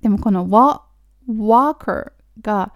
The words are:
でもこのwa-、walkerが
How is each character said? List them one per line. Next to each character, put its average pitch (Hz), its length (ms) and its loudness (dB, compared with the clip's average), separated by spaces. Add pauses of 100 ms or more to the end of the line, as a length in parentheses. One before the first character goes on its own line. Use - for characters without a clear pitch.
で - 80 -2
も 202 100 0
こ 226 120 -2
の 180 180 0
wa-、 240 340 2 (460)
walker 226 840 -2 (300)
が 202 340 -4